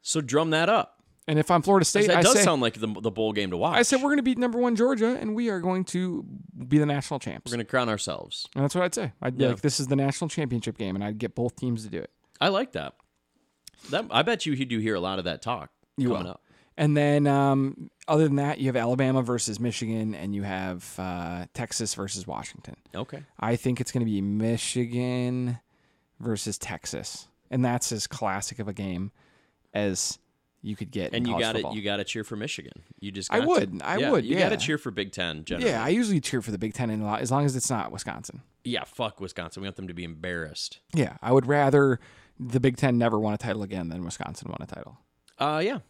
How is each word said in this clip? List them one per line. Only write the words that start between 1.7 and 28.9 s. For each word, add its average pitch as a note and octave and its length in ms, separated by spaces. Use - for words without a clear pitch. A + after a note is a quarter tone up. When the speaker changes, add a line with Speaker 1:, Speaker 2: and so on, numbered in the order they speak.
Speaker 2:
State, G#3 240
Speaker 1:
That F3 80
Speaker 2:
I F3 60
Speaker 1:
does G#3+ 100
Speaker 2:
say, G#3 100
Speaker 1:
sound E3 200
like A2 180
the, A2 80
the G#2+ 240
bowl G#2+ 200
game G2+ 180
to F2+ 60
watch. C#3 200
Speaker 2:
I A#3+ 60
said, C4 200
"We're C#4+ 60
gonna C#4+ 140
beat A#3+ 160
number A#3+ 200
one A#3+ 160
Georgia, A#3 460
and G#3+ 160
we A#3 140
are F#3+ 100
going F#3 260
to F3+ 380
be D3 120
the D3+ 80
national C#3+ 340
champs." - 300
Speaker 1:
We're A#2+ 80
gonna A2+ 80
crown B2 240
ourselves. D2+ 680
Speaker 2:
And C3+ 80
that's C#3+ 100
what F3+ 80
I'd F3+ 120
say. F3+ 180
I'd B2+ 140
be C3+ 80
Speaker 1:
Yeah. B2 60
Speaker 2:
like, A2 100
"This C#3+ 180
is C3+ 100
the C#3 80
national C#3 340
championship A#2+ 480
game," F#2+ 180
and G2+ 80
I'd G#2+ 140
get A#2 180
both A#2+ 180
teams A#2 300
to G#2 60
do E2+ 80
it. - 120
Speaker 1:
I D#3 80
like G3 240
that. D2 220
That, G3+ 200
I B2+ 120
bet A3 240
you C#3+ 180
do A#2+ 140
hear A2 160
a F2+ 60
lot F#2+ 180
of F2 80
that E2 160
talk A2+ 280
Speaker 2:
You B2+ 120
Speaker 1:
coming F2+ 160
Speaker 2:
will. F2 80
Speaker 1:
up. - 100
Speaker 2:
And D3 180
then, D3 300
um, C#3 640
other D#3 220
than C#3 80
that, C#3+ 220
you C3+ 80
have C3 100
Alabama C3 440
versus A#2+ 400
Michigan, A2 540
and F#2+ 200
you G2+ 100
have, F#2 540
uh, F2 540
Texas - 420
versus G2 320
Washington. - 500
Speaker 1:
Okay. C#3 280
Speaker 2:
I A#2 180
think B2+ 240
it's B2 120
gonna A#2+ 120
be G#2 180
Michigan B2 1400
versus A2 380
Texas, - 720
and B2+ 140
that's A#2+ 280
as G#2+ 140
classic G2+ 540
of G#2 80
a G2+ 40
game F#2+ 380